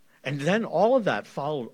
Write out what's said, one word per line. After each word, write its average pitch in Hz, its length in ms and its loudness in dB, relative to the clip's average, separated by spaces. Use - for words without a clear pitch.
And 139 180 -4
then 190 240 0
all 202 320 4
of 233 80 2
that 113 220 -2
followed 143 480 -6